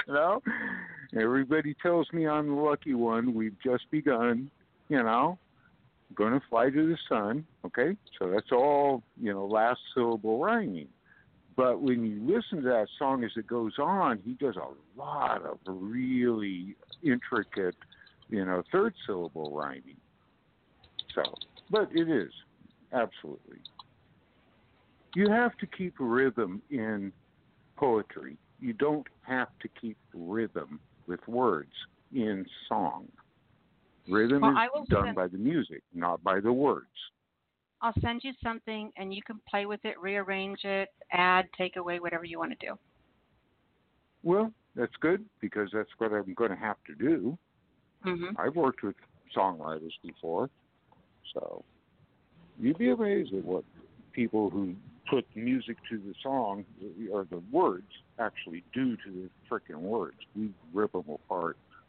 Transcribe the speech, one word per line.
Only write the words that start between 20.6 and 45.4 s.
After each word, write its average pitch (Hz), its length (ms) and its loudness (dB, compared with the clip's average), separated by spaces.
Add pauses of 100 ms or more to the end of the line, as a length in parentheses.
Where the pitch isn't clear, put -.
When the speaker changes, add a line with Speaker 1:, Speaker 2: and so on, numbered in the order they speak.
Speaker 1:
So, 78 80 0 (480)
but 202 220 2
it 165 160 2
is, 101 240 2 (600)
absolutely. - 640 -6 (1600)
You 202 140 6
have 233 260 4
to 196 100 -6
keep 180 320 -6
rhythm 117 720 2
in 107 420 -4 (640)
poetry. 98 600 0 (240)
You 123 140 -4
don't 143 320 0 (160)
have 127 260 -2 (140)
to 113 60 -8 (120)
keep 110 160 -8 (180)
rhythm 87 640 -4 (300)
with 90 180 -8
words 113 460 0 (420)
in 104 320 0 (220)
song. 95 400 -2 (1000)
Rhythm 117 360 4
Speaker 2:
Well, 226 100 8
Speaker 1:
is - 60 6
Speaker 2:
I 233 140 4
will 294 120 -2
Speaker 1:
done 98 220 4
Speaker 2:
send 95 100 -2
Speaker 1:
by 92 100 2
the 92 120 -6
music, 110 440 0 (120)
not 85 280 -2
by 95 180 2
the 113 120 4
words. 123 340 2 (960)
Speaker 2:
I'll 226 220 0
send 240 200 -2
you 269 100 -8 (100)
something, 220 540 -6
and 190 180 -8
you 208 80 -10
can 214 260 -14
play 202 160 -2
with 208 200 -6
it, 214 160 -6
rearrange 196 640 -4
it, 196 240 -2 (240)
add, 180 340 4 (100)
take 180 200 -2
away, 175 240 -6
whatever 170 240 -4
you 165 140 -10
wanna 165 220 -6
do. - 160 -8 (1500)
Speaker 1:
Well, 208 300 2 (220)
that's 120 260 -4
good, 190 240 2 (160)